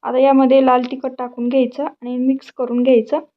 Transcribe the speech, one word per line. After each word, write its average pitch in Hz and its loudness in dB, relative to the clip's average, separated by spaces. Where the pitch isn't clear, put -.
आता 247 -4
यामध्ये 269 4
लाल 254 2
तिखट 262 -10
टाकून 247 -8
घ्यायचं 262 -2
आणि 247 -10
मिक्स 262 -4
करून 247 -6
घ्यायचं. 254 0